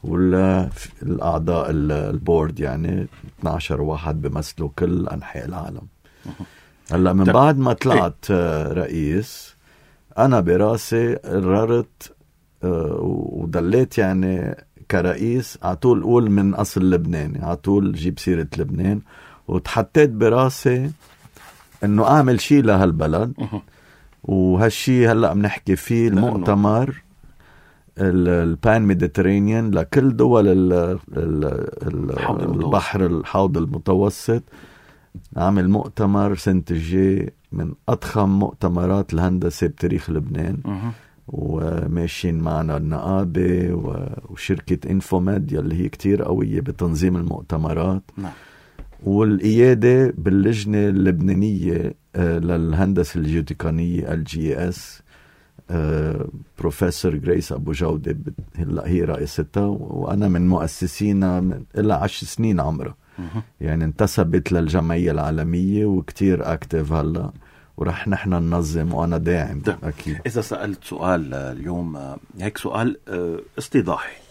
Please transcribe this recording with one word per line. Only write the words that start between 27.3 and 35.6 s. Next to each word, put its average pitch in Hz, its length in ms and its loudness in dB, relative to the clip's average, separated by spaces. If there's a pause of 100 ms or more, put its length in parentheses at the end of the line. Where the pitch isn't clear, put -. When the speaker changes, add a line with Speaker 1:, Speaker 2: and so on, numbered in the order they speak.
Speaker 1:
ال-، 92 300 4
البان 87 540 2
Mediterranean 101 880 2
لكل 113 460 2
دول 117 320 6
ال-، 92 240 4
ال-، 87 260 0 (180)
ال-، - 920 -4
Speaker 2:
الحوض - 320 -2
المتوسط. 87 220 -2
Speaker 1:
البحر، 95 420 0
الحوض 90 520 0
المتوسط. 98 840 0 (920)
عامل 92 340 2